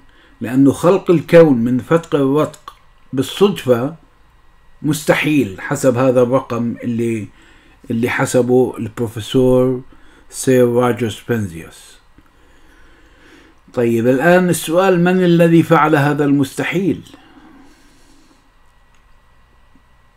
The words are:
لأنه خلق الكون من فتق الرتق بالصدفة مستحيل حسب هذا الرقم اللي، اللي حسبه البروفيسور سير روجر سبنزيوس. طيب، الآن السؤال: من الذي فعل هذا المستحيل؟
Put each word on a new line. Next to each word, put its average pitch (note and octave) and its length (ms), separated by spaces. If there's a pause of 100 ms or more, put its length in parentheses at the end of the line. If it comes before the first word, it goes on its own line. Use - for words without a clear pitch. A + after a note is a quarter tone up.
(420)
لأنه C3 300
خلق F#3+ 400
الكون E3 460
من B2 220
فتق E3 360
الرتق C#3 580 (400)
بالصدفة C3+ 800 (880)
مستحيل C#3+ 800
حسب C3+ 360
هذا B2+ 240
الرقم A#2+ 600
اللي، A#2 440 (640)
اللي A#2 180
حسبه B2 680
البروفيسور B2+ 1040 (480)
سير B2+ 360
روجر A#2+ 440
سبنزيوس. F#2+ 880 (1800)
طيب، A#2 340
الآن F3 420
السؤال: F3 540
من F#3 200
الذي E3+ 400
فعل D#3 320
هذا C#3+ 300
المستحيل؟ C#3+ 760 (3250)